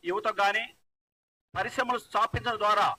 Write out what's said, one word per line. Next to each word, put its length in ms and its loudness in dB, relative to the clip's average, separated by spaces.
యువతకు 320 -4
కానీ 220 0
పరిశ్రమలు 500 -2
స్థాపించడం 580 0
ద్వారా 240 4